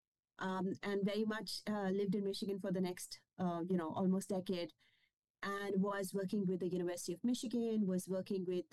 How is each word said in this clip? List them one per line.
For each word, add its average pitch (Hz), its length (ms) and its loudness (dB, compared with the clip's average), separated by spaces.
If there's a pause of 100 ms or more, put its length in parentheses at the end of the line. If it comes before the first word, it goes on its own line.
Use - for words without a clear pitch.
(400)
um, 185 340 0 (100)
and 202 220 0
very 208 180 2
much, 214 420 -2
uh, 208 260 0
lived 196 220 2
in 202 120 0
Michigan 196 340 -2
for 190 140 -2
the 185 80 2
next, - 400 -4 (180)
uh, 175 300 0
you 185 80 4
know, 160 180 0
almost 190 320 4
decade, 180 460 -2 (680)
and 202 360 0
was 202 320 0
working 196 360 0
with 185 120 0
the 185 80 -2
University 175 460 -2
of 170 100 -10
Michigan, 233 600 2
was 185 220 2
working 190 400 0
with, 180 260 0